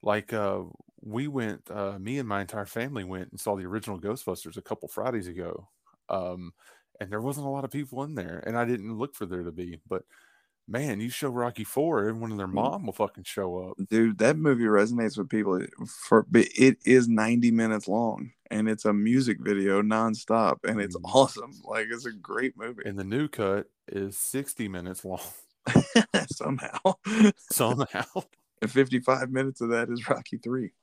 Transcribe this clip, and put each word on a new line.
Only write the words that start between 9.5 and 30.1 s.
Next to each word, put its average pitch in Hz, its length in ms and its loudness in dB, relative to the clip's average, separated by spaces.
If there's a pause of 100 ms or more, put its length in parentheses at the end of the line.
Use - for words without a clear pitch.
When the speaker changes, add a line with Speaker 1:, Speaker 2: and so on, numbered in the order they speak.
Speaker 1:
be, 87 260 -10 (100)
but 95 160 -4 (640)
man, 120 320 -4
you 117 100 -4
show 143 200 -4
Rocky 120 340 -2
four, 147 360 0
everyone 113 320 -2
and 104 80 -4
their 95 80 -4
Speaker 2:
Mm. 92 60 -6
Speaker 1:
mom 139 320 0
will 98 60 -6
fucking - 320 -4
show 92 460 -6
up. - 60 -14 (120)
Speaker 2:
Dude, 110 300 4
that 127 180 4
movie 139 280 2
resonates 110 540 4
with 95 100 -4
people 101 320 0 (260)
for, - 440 4
but 117 160 8 (100)
it 127 280 8
is 123 240 8
ninety 117 420 4
minutes 113 380 2
long, 110 440 -2 (180)
and 107 180 0
it's 110 160 -2
a 107 80 4
music 113 480 4
video 98 420 2
nonstop, 110 840 2
and 110 160 0
it's 98 160 -4
Speaker 1:
Mm. 87 180 -8
Speaker 2:
awesome. 131 380 4 (120)
Like, 110 260 -4
it's 117 160 -8
a 117 60 -8
great 110 440 -4
movie. 113 300 -12
Speaker 1:
And 101 120 -8
the 98 60 -4
new 127 240 -2
cut 101 380 -2 (220)
is 98 280 -6
sixty 135 520 -6
minutes 92 360 -8
long. - 160 -8 (460)
Speaker 2:
<laughs> - 680 2
Somehow. - 460 -6 (720)
Speaker 1:
Somehow. 120 540 0 (100)
<laughs> 190 80 -4 (400)
Speaker 2:
And 110 80 -2
fifty-five 131 640 2
minutes 135 300 -2
of 117 80 -2
that 117 180 0
is 120 180 -6
Rocky - 300 -2